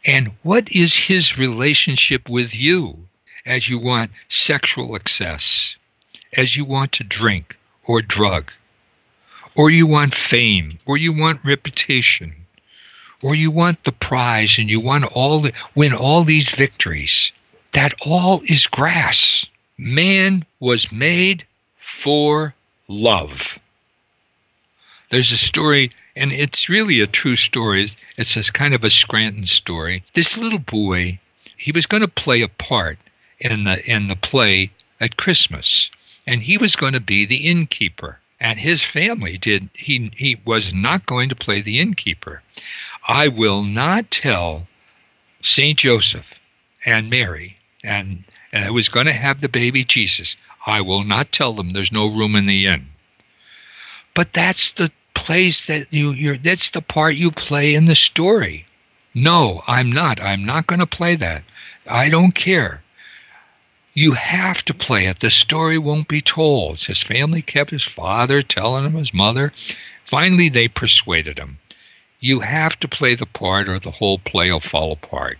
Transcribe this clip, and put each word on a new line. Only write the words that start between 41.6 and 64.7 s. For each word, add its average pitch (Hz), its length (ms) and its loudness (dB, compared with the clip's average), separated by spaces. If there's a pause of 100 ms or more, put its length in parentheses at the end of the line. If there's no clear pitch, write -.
the 107 200 -2
innkeeper. - 600 -4 (680)
"I 147 200 2
will 107 340 2
not 139 480 0
tell 87 580 -2 (720)
Saint 143 380 2
Joseph - 540 0 (500)
and 113 260 0
Mary, 95 460 -4 (260)
and, 98 420 -8 (280)
and 104 120 -2
I 101 60 -6
was 117 180 0
gonna 139 240 2
have 139 280 -2
the 143 80 -4
baby 127 340 0
Jesus. 104 540 -2 (300)
I 107 140 0
will 98 220 -2
not 104 300 -2
tell 127 200 0
them 92 200 -6
there's 95 180 -4
no 107 160 0
room 107 300 0
in 101 100 2
the 98 200 2
inn." 71 200 -2 (1300)
But 170 180 0
that's 175 400 0
the 160 200 -2 (200)
place 175 540 0
that 151 260 -6
you, 147 200 0
you're, 139 260 -2
that's 170 320 0
the 175 100 -6
part 156 340 0
you 165 160 2
play 147 440 0
in 156 120 6
the 165 80 6
story. 143 720 2 (480)
"No, 127 520 4
I'm 123 240 0
not. 135 300 0
I'm 98 240 -4
not 147 220 -2
gonna 175 200 0
play 170 300 -2
that. 82 260 -6 (440)
I 127 220 0
don't 175 260 4
care." 123 480 -2 (1080)
You 147 200 2
have 180 540 -2
to 156 60 -4